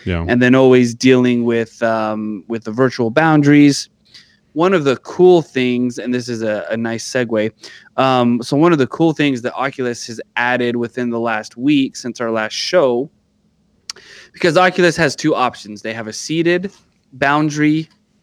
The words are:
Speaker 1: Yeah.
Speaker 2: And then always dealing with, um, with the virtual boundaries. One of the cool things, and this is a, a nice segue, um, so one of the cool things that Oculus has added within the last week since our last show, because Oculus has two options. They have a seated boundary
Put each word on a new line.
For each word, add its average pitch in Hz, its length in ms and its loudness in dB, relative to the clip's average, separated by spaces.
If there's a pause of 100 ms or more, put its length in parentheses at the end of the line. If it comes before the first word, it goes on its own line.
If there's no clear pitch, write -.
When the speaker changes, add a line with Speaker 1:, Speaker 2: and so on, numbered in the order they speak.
Speaker 1:
Yeah. 85 240 -2
Speaker 2:
And 120 120 2
then 123 140 4
always 127 400 4
dealing 123 500 2
with, 117 380 -4
um, 107 640 -2
with 113 160 -8
the 110 80 -10
virtual 123 400 0
boundaries. 147 800 4 (640)
One 175 200 0
of 165 120 0
the 139 140 2
cool 180 440 4
things, 123 560 -2
and 120 160 -6
this 123 140 -6
is 117 140 -6
a, 107 280 -4
a 113 60 -2
nice 117 280 -6
segue, 110 460 -2 (460)
um, 127 460 2
so 143 140 -2
one 165 160 4
of 156 60 2
the 127 80 2
cool 165 260 0
things 139 300 -2
that 120 120 -6
Oculus 123 520 -6
has 117 140 -14 (160)
added 120 400 0
within 120 340 -6
the 117 100 -4
last 113 360 -6
week 135 400 -2
since - 240 -12
our 117 100 -4
last 110 220 -4
show, 139 580 0 (1200)
because 170 240 0
Oculus 180 400 2
has 156 200 -2
two 156 180 -2
options. 107 480 -4
They 110 100 -8
have 110 140 -10
a 110 60 -12
seated 170 580 -2 (420)
boundary 147 760 0 (340)